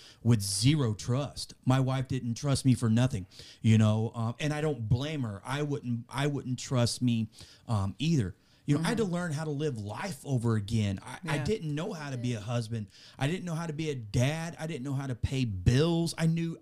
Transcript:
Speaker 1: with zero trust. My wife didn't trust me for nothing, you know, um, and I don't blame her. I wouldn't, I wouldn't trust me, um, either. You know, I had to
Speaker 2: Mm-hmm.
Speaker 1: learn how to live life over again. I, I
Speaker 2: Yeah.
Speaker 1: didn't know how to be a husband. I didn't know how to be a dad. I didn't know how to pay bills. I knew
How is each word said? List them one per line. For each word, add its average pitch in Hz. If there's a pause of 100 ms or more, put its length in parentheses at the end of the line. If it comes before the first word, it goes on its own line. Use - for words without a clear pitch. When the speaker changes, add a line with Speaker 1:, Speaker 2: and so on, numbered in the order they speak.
(240)
Speaker 1:
with 110
zero 110
trust. 120 (120)
My 131
wife 131
didn't 123
trust 139
me 131
for 113
nothing, 113 (360)
you 110
know, 110
um, 117
and 151
I 151
don't 135
blame 139
her. 101
I 139
wouldn't, 123
I 143
wouldn't 127
trust -
me, 117 (400)
um, 101
either. 139 (340)
You 147
know, 165
I 185
had 233
to 226
Speaker 2:
Mm-hmm. 175
Speaker 1:
learn 175
how 151
to 156
live 143
life 117
over 120
again. 101
I, -
I -
Speaker 2:
Yeah. 139
Speaker 1:
didn't 175
know 190
how 151
to 131
be 120
a 110
husband. 113 (320)
I 135
didn't 175
know 170
how 165
to 156
be 151
a 139
dad. 135
I 160
didn't 156
know 139
how 139
to 131
pay 131
bills. 139
I 165
knew 165